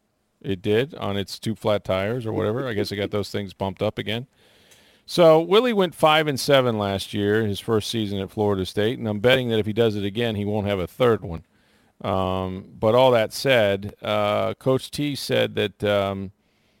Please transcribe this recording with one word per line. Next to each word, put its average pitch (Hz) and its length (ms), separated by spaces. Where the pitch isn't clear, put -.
It 95 200
did 107 340
on 101 220
its 98 200
two 113 160
flat 104 300
tires 107 420
or 110 60
whatever. 107 340
I 123 80
guess 101 200
it - 20
got 98 160
those 101 180
things 98 240
bumped 95 280
up 104 160
again. 110 300
So 160 360
Willie 214 320
went 185 200
five 156 340
and 135 120
seven 127 380
last 98 360
year, 104 320
his 98 140
first 113 300
season 101 300
at 95 120
Florida 101 340
State, 110 340
and 117 80
I'm 104 120
betting 123 300
that 113 100
if 101 60
he 107 80
does 110 240
it 98 80
again, 110 300
he 101 100
won't 104 220
have 101 120
a 87 80
third 113 380
one. 85 180
Um, 92 680
but 113 160
all 131 160
that 113 220
said, 104 680
uh, 104 520
Coach - 380
T 147 240
said 117 400
that, 104 280
um, 98 480